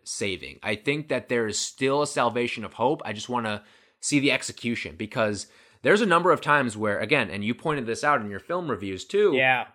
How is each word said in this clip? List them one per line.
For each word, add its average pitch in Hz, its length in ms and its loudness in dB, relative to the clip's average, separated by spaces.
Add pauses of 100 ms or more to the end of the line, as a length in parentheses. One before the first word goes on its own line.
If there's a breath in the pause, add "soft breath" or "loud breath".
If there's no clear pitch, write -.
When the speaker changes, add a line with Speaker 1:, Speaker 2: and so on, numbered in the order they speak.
Speaker 1:
saving. 82 580 -6
I 104 140 -2
think 147 320 -2
that 127 200 -2
there 117 200 0
is 104 100 -4
still 135 440 0
a 143 40 0
salvation 120 580 -2
of 95 100 -12
hope. 135 300 0
I 110 80 -8
just 104 160 -10
wanna 113 360 -4 (360 soft breath)
see - 200 2
the 135 100 4
execution, 117 640 -4
because 107 520 -2 (340 soft breath)
there's 180 180 4
a 233 60 2
number 175 240 6
of 151 100 4
times 135 360 2
where, 107 240 0
again, 113 280 0
and 101 160 -6
you 117 100 -2
pointed 143 320 -4
this 113 180 -4
out 147 160 4
in 104 100 -8
your 98 80 -8
film 170 320 -6
reviews 95 340 -6
too, 202 300 4
Speaker 2:
Yeah. 131 400 2